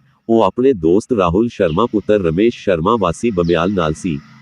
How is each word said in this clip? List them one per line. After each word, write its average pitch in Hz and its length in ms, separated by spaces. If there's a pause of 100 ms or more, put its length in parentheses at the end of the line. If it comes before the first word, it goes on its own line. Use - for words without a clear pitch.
(300)
ਉਹ 113 140
ਆਪਣੇ 123 300
ਦੋਸਤ 90 400
ਰਾਹੁਲ 95 360
ਸ਼ਰਮਾ 92 360
ਪੁੱਤਰ 104 360
ਰਮੇਸ਼ 92 360
ਸ਼ਰਮਾ 92 420
ਵਾਸੀ 95 320
ਬਮਿਆਲ 87 420
ਨਾਲ 80 200
ਸੀ, 78 240 (240)